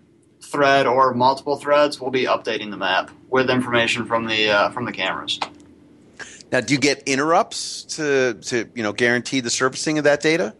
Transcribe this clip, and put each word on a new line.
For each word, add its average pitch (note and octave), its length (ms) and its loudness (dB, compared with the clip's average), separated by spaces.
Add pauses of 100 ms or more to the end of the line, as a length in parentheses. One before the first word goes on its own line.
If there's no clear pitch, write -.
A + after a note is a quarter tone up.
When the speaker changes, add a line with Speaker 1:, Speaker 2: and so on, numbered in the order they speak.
(420)
Speaker 1:
thread C#3 440 2
or B2+ 280 4
multiple C3 440 0
threads D3 420 2
will C3 120 -6
be B2+ 140 0
updating A2 440 -2
the F#2+ 80 -10
map F#2 320 0 (200)
with B2+ 200 2
information A#2+ 560 0
from A2+ 220 -2
the, G#2+ 220 2
uh, G2+ 200 4
from A#2+ 160 -8
the G#2+ 60 -8
cameras. F#2 480 -6 (1120)
Speaker 2:
Now, B2+ 100 2
do A#2+ 120 -2
you C#3+ 60 0
get C#3 280 0
interrupts D#3 760 0 (120)
to, C3+ 400 0
to, A2+ 400 -4
you A#2 80 -6
know, G#2 100 -2
guarantee B2 460 0
the A#2 100 -4
surfacing C3 480 -2
of D3+ 60 -2
that C#3+ 180 4
data? E3+ 380 0